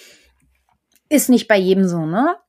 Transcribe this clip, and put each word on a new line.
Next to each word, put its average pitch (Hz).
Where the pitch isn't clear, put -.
Ist 285
nicht 247
bei 214
jedem 190
so, 170
ne? 226